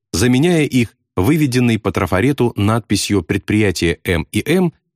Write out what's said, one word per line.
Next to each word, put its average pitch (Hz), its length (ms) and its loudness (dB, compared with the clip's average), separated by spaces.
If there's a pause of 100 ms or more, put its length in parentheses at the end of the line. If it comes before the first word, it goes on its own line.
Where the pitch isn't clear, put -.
(120)
заменяя 131 520 2
их 123 300 -2 (220)
выведенной 123 600 2
по 101 140 -4
трафарету 107 640 0
надписью 104 640 0
«Предприятие 98 840 -2
М 85 280 -2
и 104 120 -2
М», 175 280 0 (240)